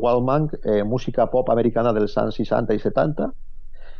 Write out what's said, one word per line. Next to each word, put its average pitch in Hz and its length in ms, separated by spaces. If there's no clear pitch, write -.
Walkman, 127 460
eh, 104 200
música 117 460
pop 123 200
americana 117 440
dels 104 240
anys 110 220
seixanta 113 340
i 107 80
setanta. 147 460